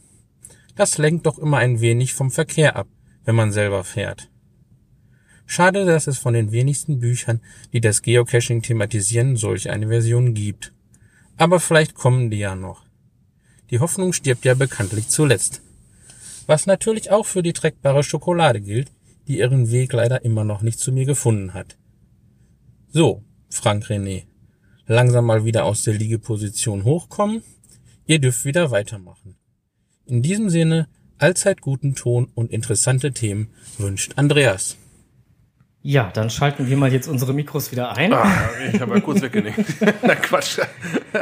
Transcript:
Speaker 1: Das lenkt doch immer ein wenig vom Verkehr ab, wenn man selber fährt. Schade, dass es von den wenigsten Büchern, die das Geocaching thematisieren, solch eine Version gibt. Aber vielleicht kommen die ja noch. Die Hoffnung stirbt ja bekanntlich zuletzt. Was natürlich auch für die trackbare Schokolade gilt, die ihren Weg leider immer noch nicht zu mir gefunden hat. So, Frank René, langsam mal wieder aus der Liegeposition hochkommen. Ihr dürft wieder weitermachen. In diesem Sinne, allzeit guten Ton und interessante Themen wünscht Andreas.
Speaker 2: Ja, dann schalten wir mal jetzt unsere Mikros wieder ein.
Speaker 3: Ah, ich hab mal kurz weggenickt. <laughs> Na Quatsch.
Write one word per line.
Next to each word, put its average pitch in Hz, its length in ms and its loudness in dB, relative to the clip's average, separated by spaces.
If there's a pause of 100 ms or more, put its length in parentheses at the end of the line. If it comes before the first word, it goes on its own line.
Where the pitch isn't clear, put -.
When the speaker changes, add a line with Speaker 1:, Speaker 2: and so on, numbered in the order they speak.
(760)
Speaker 1:
Das - 240 0
lenkt 156 280 0
doch 147 120 0
immer 151 200 0
ein 123 220 2
wenig 117 340 2
vom 135 160 -2
Verkehr 156 460 0
ab, 95 120 -8 (360)
wenn 113 120 2
man 110 160 2
selber 101 320 -2
fährt. 98 440 -8 (1160)
Schade, 190 380 2
dass 165 220 4
es 139 120 -2
von 117 160 0
den 110 180 0
wenigsten 135 480 0
Büchern, 120 400 -2 (320)
die 120 80 0
das 107 220 2
Geocaching 120 600 2
thematisieren, 117 760 0
solch 104 340 -4
eine 107 180 -4
Version 117 460 2
gibt. 104 380 -6 (640)
Aber 170 240 4
vielleicht 156 340 2
kommen 123 360 2
die 107 80 -4
ja 101 160 -4
noch. 95 300 -14 (840)
Die 117 100 0
Hoffnung 180 320 0
stirbt - 320 -2
ja 127 100 4
bekanntlich 107 540 -2
zuletzt. - 540 0 (840)
Was 151 200 2
natürlich 214 440 -2
auch 208 160 2
für 185 160 -2
die 165 100 -2
trackbare 143 500 0
Schokolade 156 580 0
gilt, 104 300 -6 (380)
die 139 100 -2
ihren 123 320 2
Weg 127 220 0
leider 117 320 0
immer 110 200 0
noch 101 180 -4
nicht 113 160 -2
zu - 140 -4
mir 131 140 0
gefunden 107 480 -2
hat. - 220 -14 (1120)
So, 143 320 2 (260)
Frank 104 380 -2
René, 98 380 -4 (640)
langsam 120 400 4
mal 110 180 2
wieder 110 200 0
aus 104 200 0
der 107 100 0
Liegeposition 107 880 -4
hochkommen. 208 580 -2 (640)
Ihr 156 140 4
dürft 127 240 0
wieder 151 260 0
weitermachen. 95 680 -6 (680)
In 120 180 0
diesem 202 280 0
Sinne, 165 380 2 (300)
allzeit 190 420 2
guten 135 340 -2
Ton 120 400 0
und 117 160 -4
interessante 127 640 0
Themen 107 360 -4 (300)
wünscht 98 380 -4
Andreas. 139 600 0 (1080)
Speaker 2:
Ja, 135 280 2
dann 110 180 0
schalten 143 380 -2
wir 135 80 2
mal 135 160 2
jetzt 131 160 0
unsere 131 240 -2
Mikros 147 400 -6
wieder 123 240 -6
ein. 175 160 2
Speaker 3:
Ah, 202 380 2 (220)
ich 208 80 0
hab - 80 -2
mal 208 120 2
kurz 165 220 0
weggenickt. 120 360 -2 (220)
<laughs> 208 220 0
Na 202 120 4
Quatsch. - 440 -2 (640)